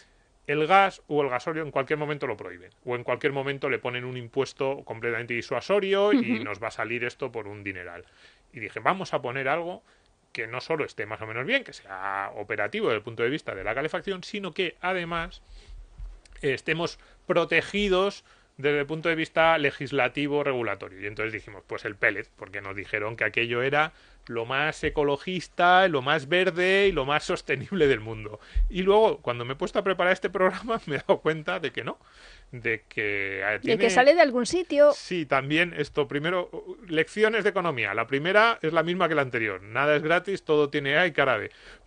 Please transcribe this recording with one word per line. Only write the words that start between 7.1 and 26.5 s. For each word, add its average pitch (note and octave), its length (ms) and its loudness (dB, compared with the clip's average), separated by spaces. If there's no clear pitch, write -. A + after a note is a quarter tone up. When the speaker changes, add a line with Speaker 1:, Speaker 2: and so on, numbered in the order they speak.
Speaker 1:
por A2 160 -10
un G#2 160 -12
dineral". F2+ 420 -10
Y C3 60 -14
dije, A2 200 -10
"Vamos E3 340 0
a C#3+ 80 0
poner C3 260 -4
algo E3+ 360 -4
que A2+ 140 -6
no B2 140 -8
solo D#3 220 -2
esté G#2+ 220 -8
más G#2+ 160 -8
o A2 60 -10
menos A#2 180 -6
bien, B3 180 -2
que - 100 -18
sea G2 640 -6
operativo G#2+ 500 -4
desde A#2 100 0
el G2+ 60 -6
punto A#2 180 -6
de A#2 80 2
vista C#3 240 -6
de F#2+ 100 -10
la G#2 120 -2
calefacción, F3 480 -6
sino G3 280 -8
que F3+ 300 -4
además, E3+ 600 -4
eh, C#3 140 0
estemos D#3+ 420 -4
protegidos F#3 960 2
desde C#3+ 220 0
el C#3+ 60 -2
punto D#3+ 240 -4
de D#3+ 60 2
vista D#3+ 420 4
legislativo C#3 840 0
regulatorio". G2+ 580 -4
Y G2+ 60 -8
entonces A2 260 -6
dijimos, G2+ 340 -12
"Pues A2 180 -10
el G#2+ 100 -8
pellet", A2 420 -2
porque G2+ 240 -12
nos G2 140 -10
dijeron G#2 400 -6
que A2+ 100 -2
aquello A#2+ 360 -2
era C#3+ 300 0
lo A#2 180 -4
más C#3+ 380 -4
ecologista, F3 1040 2
lo D3 140 0
más C#3 280 0
verde F#3 580 2